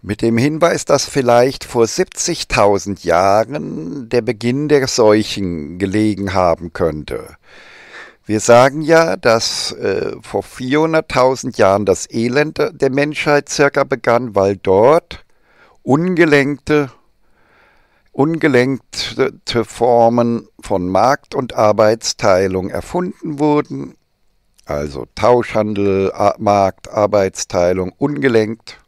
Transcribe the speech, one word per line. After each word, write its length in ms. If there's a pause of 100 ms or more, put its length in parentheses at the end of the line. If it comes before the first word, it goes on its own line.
Mit 200
dem 160
Hinweis, 480
dass 240
vielleicht 560
vor 200
siebzigtausend 1160
Jahren 1040
der 140
Beginn 480
der 180
Seuchen 920
gelegen 560
haben 380
könnte. 640 (920)
Wir 140
sagen 420
ja, 360
dass, 560
äh, 480
vor 220
vierhunderttausend 1120
Jahren 280
das 240
Elend 500 (120)
der 200
Menschheit 580
circa 340
begann, 520
weil 200
dort 720 (580)
ungelenkte, 1080 (1200)
ungelenkte 1500
Formen 840 (140)
von 260
Markt 480
und 200
Arbeitsteilung 1120
erfunden 680
wurden. 560 (720)
Also 500
Tauschhandel, 1000
A-, 240
Markt, 520
Arbeitsteilung, 1080
ungelenkt. 920